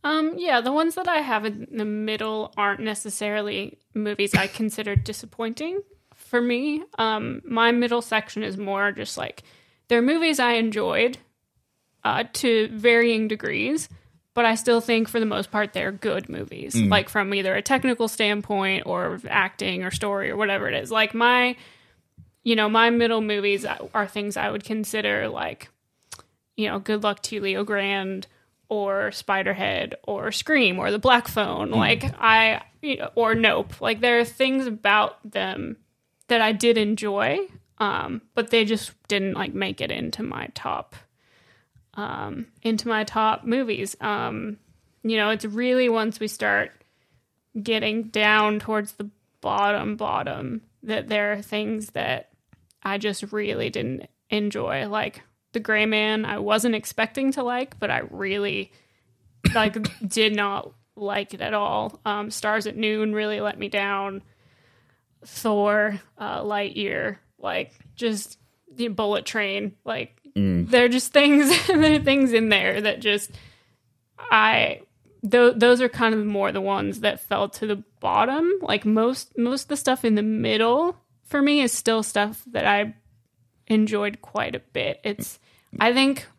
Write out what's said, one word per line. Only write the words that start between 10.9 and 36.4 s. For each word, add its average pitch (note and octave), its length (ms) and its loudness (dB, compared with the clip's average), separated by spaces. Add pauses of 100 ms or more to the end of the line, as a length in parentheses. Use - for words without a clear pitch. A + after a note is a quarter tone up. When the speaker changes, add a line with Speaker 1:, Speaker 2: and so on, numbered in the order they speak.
Speaker 1:
uh, A#2 220 0 (100)
to A3+ 340 2
varying A3+ 600 4
degrees, - 640 -2 (420)
but A#3+ 140 4
I A3+ 80 4
still A#3 260 2
think A3+ 280 2
for A#3 120 -2
the A3 60 0
most G3+ 240 -4
part G#3 240 -2
they're G3+ 180 -4
good G3 380 -4
movies, - 440 -10
Speaker 2:
Mm. A3 160 4
Speaker 1:
like, G3 200 4
from G3+ 240 0
either F#3+ 200 0
a G3+ 60 0
technical B3+ 480 0
standpoint G3+ 800 -2
or F3 420 -4
acting F#3+ 560 -2
or F#3 60 -4
story G3+ 400 -4
or - 60 -4
whatever G3+ 320 -2
it - 140 -2
is. A#3+ 80 -10
Like, A3 220 2
my, B3 440 2 (840)
you A#3 140 2
know, G#3+ 140 2
my A3+ 180 6
middle A#3 320 2
movies G3+ 460 0
are - 400 -4
things G#3 320 -6
I G#3 120 -2
would G#3+ 140 -6
consider, G#3+ 640 -2
like, - 400 -8 (880)
you G#3+ 120 -2
know, G3 100 -4
Good G#3 240 -4
Luck G#3 220 -2
to - 100 -8
You, G#3 80 -4
Leo G3 220 -2
Grand, G3 600 -2 (420)
or G3+ 420 -2
Spiderhead, G3 840 -2 (100)
or G#3 260 -4
Scream, A3 480 2
or G3+ 140 0
The G#3 80 0
Black A#3+ 260 4
Phone, - 440 -2
Speaker 2:
Mm. G#3+ 60 -2
Speaker 1:
like, A3+ 280 2 (160)
I, A3 420 4 (180)
you C#4+ 180 -6
know, - 180 -8
or A3+ 180 2
Nope. G#3+ 460 0
Like, A3 200 -2
there A#3+ 200 4
are A#3 40 2
things C4 440 -2
about G#3+ 500 2 (100)
them F#3+ 480 -6 (520)
that A#3 120 4